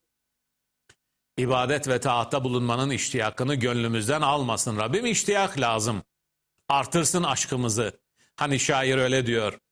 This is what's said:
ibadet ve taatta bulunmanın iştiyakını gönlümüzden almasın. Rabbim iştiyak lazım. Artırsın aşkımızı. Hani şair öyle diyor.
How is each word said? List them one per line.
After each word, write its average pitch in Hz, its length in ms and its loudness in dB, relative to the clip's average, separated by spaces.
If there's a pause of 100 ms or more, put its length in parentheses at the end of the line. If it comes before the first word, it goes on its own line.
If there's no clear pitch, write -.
(1400)
ibadet 127 500 0
ve 123 120 2
taatta 123 440 0
bulunmanın 123 460 0
iştiyakını 127 640 -2
gönlümüzden 120 680 0
almasın. 123 560 0
Rabbim 135 280 -2
iştiyak 196 540 0
lazım. 110 440 0 (640)
Artırsın 147 540 0
aşkımızı. 123 760 -2 (360)
Hani 143 240 0
şair 131 380 2
öyle 131 280 2
diyor. 113 340 0 (120)